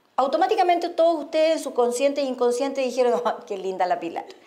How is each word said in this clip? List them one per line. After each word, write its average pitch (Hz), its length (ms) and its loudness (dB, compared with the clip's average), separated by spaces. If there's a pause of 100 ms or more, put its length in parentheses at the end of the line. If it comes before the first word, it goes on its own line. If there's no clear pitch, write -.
(160)
Automáticamente 349 720 2
todos 330 360 2
ustedes 311 340 2
en - 40 -8
su 269 120 -8
consciente 269 480 0
e - 20 0
inconsciente 254 560 -2
dijeron, 247 420 0
"Oh, - 220 -2
qué 202 140 -8
linda 185 260 -6
la 175 160 -2
Pilar. - 240 -8 (220)